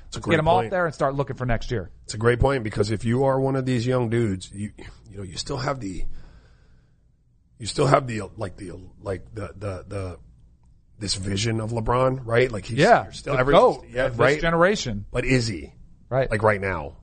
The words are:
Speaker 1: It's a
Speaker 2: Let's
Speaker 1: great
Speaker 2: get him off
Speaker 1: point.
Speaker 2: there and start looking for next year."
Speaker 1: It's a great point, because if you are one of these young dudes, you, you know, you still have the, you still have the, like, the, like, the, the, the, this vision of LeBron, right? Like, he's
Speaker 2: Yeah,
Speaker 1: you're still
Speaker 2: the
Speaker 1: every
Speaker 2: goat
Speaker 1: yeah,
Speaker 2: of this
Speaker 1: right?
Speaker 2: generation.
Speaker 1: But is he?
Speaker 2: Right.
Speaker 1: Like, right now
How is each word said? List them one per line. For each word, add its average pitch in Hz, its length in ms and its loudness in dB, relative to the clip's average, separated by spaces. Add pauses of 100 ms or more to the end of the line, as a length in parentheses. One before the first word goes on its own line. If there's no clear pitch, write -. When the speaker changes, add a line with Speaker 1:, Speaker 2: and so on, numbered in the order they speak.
Speaker 1:
It's - 100 -12
a - 20 -6
Speaker 2:
Let's 113 80 -8
Speaker 1:
great - 100 2
Speaker 2:
get 156 40 4
him 156 80 2
off 175 140 6
Speaker 1:
point. 220 80 -4
Speaker 2:
there 180 160 0
and 156 80 -4
start 139 200 0
looking 135 220 -4
for 127 80 -6
next 135 260 0
year." 104 200 -4 (140)
Speaker 1:
It's - 100 -10
a 110 40 -8
great 117 220 4
point, 131 240 2
because 104 260 0
if 104 140 -2
you 123 200 2
are 135 140 4
one 135 180 2
of 131 100 -2
these 123 200 0
young 123 220 2
dudes, 107 460 0
you, 101 160 -8 (400)
you 98 80 -18
know, 101 60 -10
you 92 120 -12
still - 220 -6
have 135 220 -4
the, 92 240 -4 (1500)
you 110 80 -12
still 143 200 0
have 143 200 4
the, 110 160 -6 (140)
like, 98 200 -8
the, 90 160 -12 (280)
like, 98 340 -8
the, 101 220 -10
the, 98 320 -8
the, 95 300 -8 (800)
this 101 160 -6
vision 104 460 -2
of 110 100 -4
LeBron, 120 540 0
right? 120 260 2
Like, 104 160 -8
he's 120 120 -6
Speaker 2:
Yeah, 170 260 6
Speaker 1:
you're - 80 -14
still - 220 -8
Speaker 2:
the 131 60 2
Speaker 1:
every 131 140 2
Speaker 2:
goat 202 360 4
Speaker 1:
yeah, 123 160 -2
Speaker 2:
of 123 60 -4
this 113 60 -8
Speaker 1:
right? 135 220 4
Speaker 2:
generation. 165 720 0
Speaker 1:
But 127 140 -2
is 127 220 4
he? 80 260 -8 (360)
Speaker 2:
Right. 127 220 0
Speaker 1:
Like, 107 120 -2
right 107 180 4
now 87 420 -4